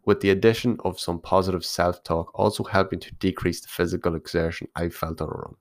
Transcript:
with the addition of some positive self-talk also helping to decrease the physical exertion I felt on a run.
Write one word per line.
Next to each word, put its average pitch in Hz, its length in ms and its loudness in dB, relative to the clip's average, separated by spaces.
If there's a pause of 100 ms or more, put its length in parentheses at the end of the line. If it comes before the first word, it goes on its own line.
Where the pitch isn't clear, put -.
with 104 140 4
the 98 120 4
addition 110 540 4
of 92 140 -4
some 87 220 -4
positive 92 440 2
self-talk - 720 -2
also 101 280 2
helping 95 340 0
to - 160 -14
decrease 87 460 -2
the - 80 -20
physical 85 480 -2
exertion 82 580 -4
I 85 140 -2
felt 80 320 -6
on 78 80 -4
a - 20 -8
run. - 300 -10